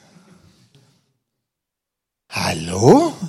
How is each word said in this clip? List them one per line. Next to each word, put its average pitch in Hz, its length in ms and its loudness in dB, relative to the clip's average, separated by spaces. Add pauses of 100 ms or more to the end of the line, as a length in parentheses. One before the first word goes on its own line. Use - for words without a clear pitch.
(2250)
Hallo? 98 840 0 (160)